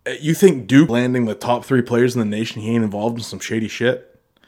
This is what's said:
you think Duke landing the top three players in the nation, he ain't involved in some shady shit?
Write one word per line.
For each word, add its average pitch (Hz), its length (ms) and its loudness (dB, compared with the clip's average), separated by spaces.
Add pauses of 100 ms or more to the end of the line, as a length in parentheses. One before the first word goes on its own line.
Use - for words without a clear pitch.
(200)
you 151 140 0
think 156 320 4
Duke 135 240 6
landing 123 360 0
the 107 100 -2
top 120 280 -2
three 127 200 2
players 120 320 2
in 123 40 0
the 110 60 0
nation, 107 380 -4
he 110 80 -4
ain't 117 120 2
involved 107 360 -4
in 110 40 -8
some 98 160 -12
shady 113 280 -4
shit? - 520 -4 (280)